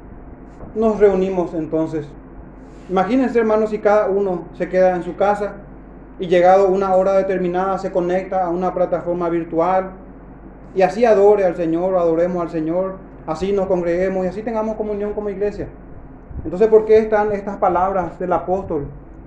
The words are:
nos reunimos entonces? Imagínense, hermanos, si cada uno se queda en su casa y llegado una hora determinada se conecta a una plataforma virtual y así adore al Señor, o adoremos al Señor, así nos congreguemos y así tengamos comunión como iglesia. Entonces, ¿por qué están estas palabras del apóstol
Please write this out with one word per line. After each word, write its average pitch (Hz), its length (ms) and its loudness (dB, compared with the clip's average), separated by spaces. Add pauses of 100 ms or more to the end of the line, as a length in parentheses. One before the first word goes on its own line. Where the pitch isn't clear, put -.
(760)
nos 214 240 0
reunimos 190 540 2
entonces? 156 560 -4 (800)
Imagínense, 220 500 0
hermanos, 214 300 2
si 208 100 -4
cada 208 300 2
uno 190 360 -2 (100)
se 175 160 -6
queda 185 260 4
en 165 60 -6
su 175 140 -10
casa 202 400 0 (640)
y 190 100 -6
llegado 185 400 6
una 190 260 2
hora 190 180 4
determinada 190 640 0
se 185 160 -6
conecta 185 520 -2
a 170 40 -2
una 180 240 -2
plataforma 175 560 -2
virtual 170 640 0 (840)
y 185 60 0
así 185 240 2
adore 208 400 6
al 170 120 0
Señor, 170 360 0
o 180 80 2
adoremos 175 400 2
al 165 80 -4
Señor, 170 480 -4 (300)
así 175 260 -4
nos 190 140 0
congreguemos 185 580 0
y 180 40 -2
así 196 140 -8
tengamos 220 340 -4
comunión 208 360 -4
como 208 160 -6
iglesia. 196 400 -6 (760)
Entonces, 180 240 2
¿por 214 180 6
qué 220 120 6
están 214 340 2
estas 202 240 -6
palabras 185 640 -2
del 147 140 -4
apóstol 160 540 -4 (400)